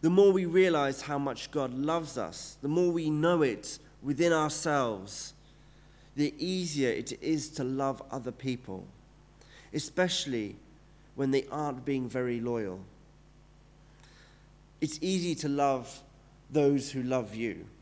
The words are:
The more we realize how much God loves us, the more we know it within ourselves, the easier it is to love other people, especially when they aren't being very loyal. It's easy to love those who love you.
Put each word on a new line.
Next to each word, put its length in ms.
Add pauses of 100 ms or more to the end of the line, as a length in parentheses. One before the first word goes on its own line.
The 80
more 220
we 120
realize 580
how 160
much 320
God 220
loves 460
us, 420
the 80
more 240
we 180
know 320
it 380 (200)
within 320
ourselves, 1000 (800)
the 240
easier 520
it 300
is 300
to 140
love 360 (100)
other 200
people, 560 (880)
especially 840 (600)
when 160
they 180
aren't 340
being 240
very 320
loyal. 440 (2000)
It's 220
easy 340
to 120
love 560 (440)
those 440
who 100
love 320
you. 320 (160)